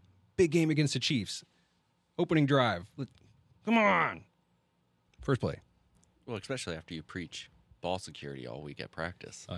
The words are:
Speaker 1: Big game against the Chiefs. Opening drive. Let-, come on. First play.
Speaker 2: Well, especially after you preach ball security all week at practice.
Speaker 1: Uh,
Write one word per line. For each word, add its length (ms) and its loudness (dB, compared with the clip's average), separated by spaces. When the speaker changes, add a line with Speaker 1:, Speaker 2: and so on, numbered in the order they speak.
Speaker 1:
Big 140 4
game 180 4
against 240 2
the 60 -2
Chiefs. 440 -2
Opening 280 4
drive. 400 4
Let-, 100 -8
come 120 4
on. 440 2
First 200 0
play. 200 -4
Speaker 2:
Well, 120 -8
especially 380 -8
after 180 -12
you 100 -10
preach 460 -12
ball 180 -2
security 460 -12
all 160 -10
week 180 -12
at 120 -14
practice. 580 -10
Speaker 1:
Uh, 80 -8